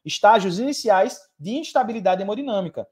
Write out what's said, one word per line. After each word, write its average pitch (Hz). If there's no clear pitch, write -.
estágios 196
iniciais 233
de 160
instabilidade 220
hemodinâmica. 202